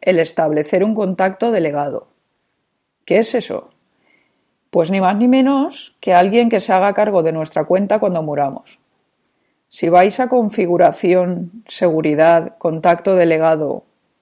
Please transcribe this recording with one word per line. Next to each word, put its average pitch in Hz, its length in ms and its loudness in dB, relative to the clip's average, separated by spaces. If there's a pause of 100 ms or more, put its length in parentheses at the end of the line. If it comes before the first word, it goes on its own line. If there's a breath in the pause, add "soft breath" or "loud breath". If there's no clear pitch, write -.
el 185 180 2
establecer 160 640 -2
un 214 100 -2
contacto 190 580 -2
delegado. 143 580 -4 (960)
¿Qué 170 120 2
es 226 160 0
eso? - 380 -8 (1000)
Pues 170 220 -2
ni 190 100 0
más 185 160 0
ni 240 100 0
menos 269 720 -2
que 185 140 -2
alguien 196 340 4
que 226 120 0
se 190 120 -6
haga 190 220 2
cargo 202 300 0
de 165 80 0
nuestra 160 320 -6
cuenta 196 340 0
cuando 190 240 -2
muramos. 147 580 -6 (880)
Si - 220 -6
vais 185 300 4
a 254 100 -2
configuración, 180 1400 0
seguridad, 160 920 0
contacto 175 560 0
delegado, 160 680 0 (380)